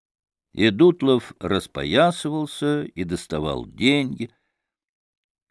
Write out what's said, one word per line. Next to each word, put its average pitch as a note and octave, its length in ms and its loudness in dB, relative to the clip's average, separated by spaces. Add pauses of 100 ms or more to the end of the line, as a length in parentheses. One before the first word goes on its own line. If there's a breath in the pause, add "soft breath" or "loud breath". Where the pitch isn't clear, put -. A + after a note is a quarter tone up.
(520)
И G#2+ 180 2
Дутлов C3+ 720 2
распоясывался D3 1400 -2
и - 200 -8
доставал D2+ 640 -6
деньги. B2 640 0 (1200)